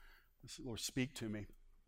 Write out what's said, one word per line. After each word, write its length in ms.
I 40
said, 160
"Lord, 140
speak 380
to 80
me." 220